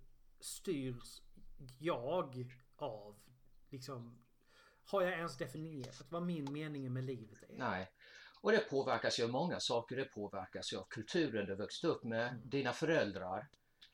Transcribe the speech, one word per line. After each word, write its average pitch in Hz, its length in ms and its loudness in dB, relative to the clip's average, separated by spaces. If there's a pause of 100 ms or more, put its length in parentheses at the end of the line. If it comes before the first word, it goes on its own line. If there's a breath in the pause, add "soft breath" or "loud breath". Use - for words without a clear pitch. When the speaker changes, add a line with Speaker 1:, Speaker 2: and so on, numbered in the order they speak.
(400)
Speaker 1:
styrs 131 800 -4 (560)
jag 147 560 2 (420)
av... 104 400 -6 (540)
Liksom, 123 480 -10 (680 soft breath)
har 196 180 2
jag 180 100 4
ens 165 240 -2
definierat 151 720 -6
vad 170 120 0
min 156 300 0
mening 147 400 -2
med 131 120 0
livet 117 380 -6
är? - 160 -16
Speaker 2:
Nej. 95 320 0 (500 loud breath)
Och 214 120 4
det 220 60 8 (120)
påverkas 127 500 4
ju 117 40 6
av 117 60 4
många 131 300 2
saker. 120 360 0
Det 135 80 2
påverkas 98 680 -6
ju 113 40 -2
av 95 120 -4
kulturen 113 580 2
du 95 80 0
växte 101 320 -2
upp 139 180 2
med, 113 240 2
Speaker 1:
Mm. 123 120 -4 (100)
Speaker 2:
dina 131 220 4
föräldrar, 101 760 2 (460 soft breath)